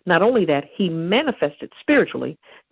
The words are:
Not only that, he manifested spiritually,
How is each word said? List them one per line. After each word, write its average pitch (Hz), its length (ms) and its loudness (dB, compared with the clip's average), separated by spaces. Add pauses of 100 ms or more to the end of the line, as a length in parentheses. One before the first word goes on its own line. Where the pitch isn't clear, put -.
Not 170 160 2
only 220 260 2
that, 147 180 0
he 190 260 -4
manifested 170 920 -4
spiritually, 131 560 -2 (360)